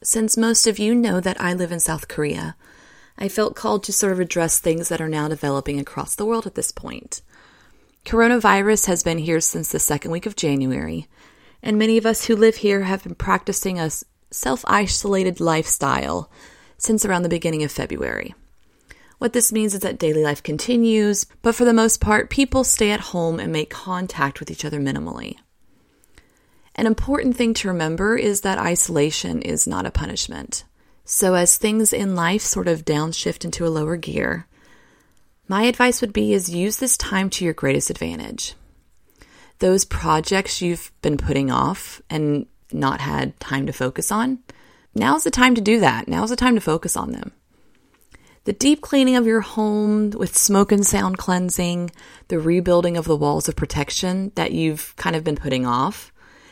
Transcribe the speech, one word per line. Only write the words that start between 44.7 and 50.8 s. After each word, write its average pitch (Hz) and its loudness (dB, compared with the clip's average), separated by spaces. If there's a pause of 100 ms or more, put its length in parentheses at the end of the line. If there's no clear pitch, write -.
now's 277 2
the 330 0
time 254 6
to 226 2
do 214 4
that. 120 2
Now's 190 0
the 247 -2
time 247 4
to 214 2
focus 160 -2
on - -4
them. - -10 (1120)
The 202 0
deep 294 4
cleaning 254 4
of 233 4
your 226 4
home 214 0
with - -4
smoke 202 4
and 202 4